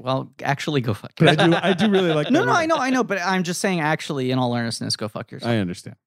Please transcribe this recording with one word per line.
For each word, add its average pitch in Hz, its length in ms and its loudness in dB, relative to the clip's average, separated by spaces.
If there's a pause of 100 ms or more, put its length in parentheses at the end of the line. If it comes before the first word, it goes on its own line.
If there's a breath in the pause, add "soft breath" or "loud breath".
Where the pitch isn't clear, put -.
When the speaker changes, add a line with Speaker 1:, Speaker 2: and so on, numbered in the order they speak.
Speaker 1:
well, 131 320 -4 (100)
actually, 143 380 -2
go 117 120 0
fuck - 240 -12
Speaker 2:
But 165 120 6
I 170 80 6
do, 196 80 4
Speaker 1:
yourself. 170 200 4
Speaker 2:
I 185 100 2
do 196 160 2
really 190 220 4
like 156 180 0
Speaker 1:
<laughs> - 20 -2
No, 311 80 4
Speaker 2:
that 466 60 0
Speaker 1:
no, 480 60 2
I 440 100 4
Speaker 2:
movie. 320 60 -2
Speaker 1:
know, 320 100 2
I 262 120 -2
know, 254 140 2
but 196 160 -4
I'm 185 240 0
just 175 160 -6
saying, 190 180 0
actually, 147 540 -2
in 127 80 2
all 123 160 0
earnestness, 113 400 -4
go 107 100 -6
fuck - 240 -10
yourself. 113 220 -6
Speaker 2:
I 117 60 2
understand. 95 360 -6 (120)